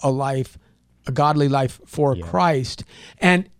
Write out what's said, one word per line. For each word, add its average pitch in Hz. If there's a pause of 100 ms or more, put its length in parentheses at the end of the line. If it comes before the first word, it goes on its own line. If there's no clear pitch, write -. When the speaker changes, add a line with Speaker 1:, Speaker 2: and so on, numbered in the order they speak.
Speaker 1:
a 143
life, 135 (480)
a 139
godly 147
life 135
for 139
Speaker 2:
Yeah. 85
Speaker 1:
Christ. 160 (360)
And 180 (100)